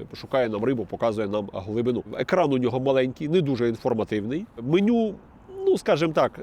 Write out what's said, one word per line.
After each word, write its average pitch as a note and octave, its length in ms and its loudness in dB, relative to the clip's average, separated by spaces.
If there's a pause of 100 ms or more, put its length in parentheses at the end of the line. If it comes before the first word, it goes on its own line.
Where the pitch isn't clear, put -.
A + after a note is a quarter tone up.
(140)
шукає B2+ 340 0
нам G#2+ 160 -2
рибу, A#2 220 0 (140)
показує A2 280 0
нам G2+ 240 -2
глибину. G#2+ 520 -2 (140)
Екран D3+ 340 2
у C3 60 2
нього B2 220 0
маленький, C3+ 480 0
не F3 120 4
дуже B2 280 0
інформативний. A2+ 800 -2 (160)
Меню, G3+ 520 2 (520)
ну, F#4+ 120 4
скажімо E3 340 2
так, C3+ 300 0